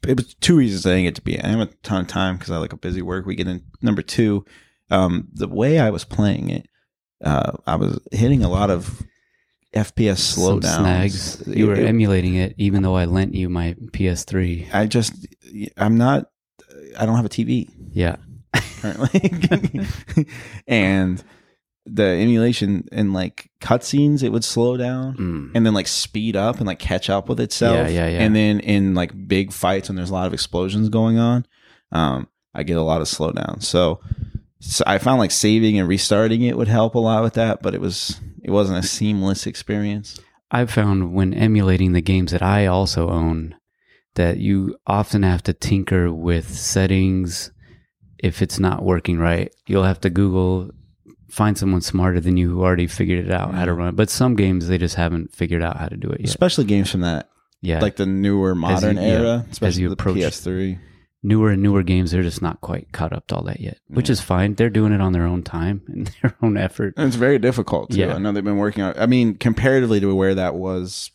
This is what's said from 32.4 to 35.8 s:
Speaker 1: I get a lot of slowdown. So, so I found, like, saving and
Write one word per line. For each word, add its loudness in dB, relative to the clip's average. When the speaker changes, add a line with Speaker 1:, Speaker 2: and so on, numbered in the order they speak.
Speaker 1:
I -6
get -2
a 0
lot 0
of -4
slowdown. -4
So, 0
so -4
I 2
found, 2
like, 2
saving 2
and 0